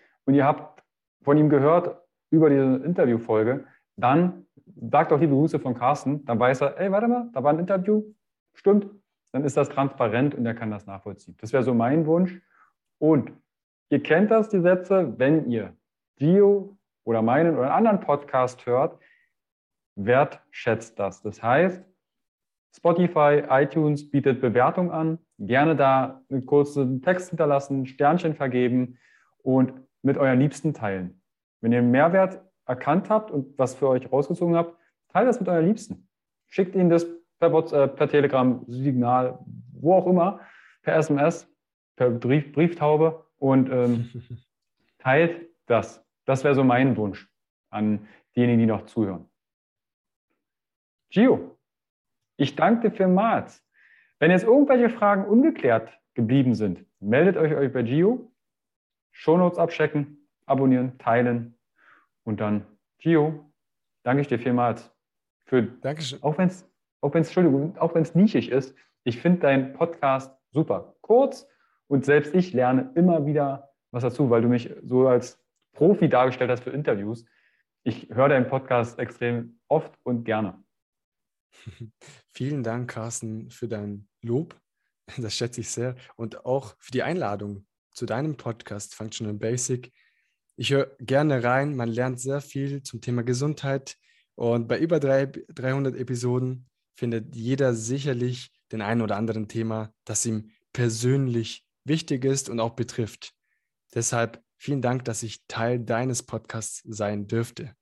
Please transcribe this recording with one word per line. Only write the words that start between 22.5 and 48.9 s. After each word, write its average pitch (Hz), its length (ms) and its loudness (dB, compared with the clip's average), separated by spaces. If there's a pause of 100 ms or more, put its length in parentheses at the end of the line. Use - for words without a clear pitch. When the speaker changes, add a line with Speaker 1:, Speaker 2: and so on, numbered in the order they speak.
Speaker 1:
Spotify, 170 760 2
iTunes 147 600 0
bietet 135 300 0
Bewertung 139 500 0
an. 160 280 -4 (200)
Gerne 139 380 2
da 131 540 2
einen 131 160 -4
kurzen 143 560 0
Text 180 260 -2
hinterlassen, 139 580 -2
Sternchen 165 480 0
vergeben 127 640 -2 (400)
und 131 360 2 (280)
mit 135 140 2
euren 131 240 2
Liebsten 147 320 0
teilen. 95 500 -8 (380)
Wenn 113 120 0
ihr 123 60 2
einen 120 120 4
Mehrwert 175 520 2 (220)
erkannt 147 460 -2
habt 214 200 0
und 139 280 -6
was 127 160 0
für 139 140 0
euch 127 220 0
rausgezogen 170 460 0
habt, 170 220 -2 (300)
teilt 226 200 2
das 240 100 2
mit 185 100 -4
euren 165 180 2
Liebsten. - 420 -4 (400)
Schickt 185 260 -2
ihnen 180 140 4
das 170 180 4 (340)
per 165 120 4
WhatsApp, 151 440 2
per 151 120 0
Telegram, 135 600 2
Signal, 127 720 0 (340)
wo 165 220 2
auch 180 120 4
immer, 180 340 2 (420)
per 160 140 0
S 151 140 2
M 143 80 0
S, 165 340 -2 (440)
per 127 120 2
Brief-, 123 440 0
Brieftaube 160 760 0 (100)
und, 135 320 2
ähm, 120 460 0
<laughs> 120 320 -18 (520)
teilt 160 520 0 (160)
das. - 360 -2 (220)
Das 131 200 -2
wäre 143 100 4
so 135 100 2
mein 127 320 4
Wunsch 101 320 -6 (420)
an 107 360 -2 (280)
diejenigen, 120 260 2
die 113 60 4
noch 107 200 -2
zuhören. 98 420 -6 (1800)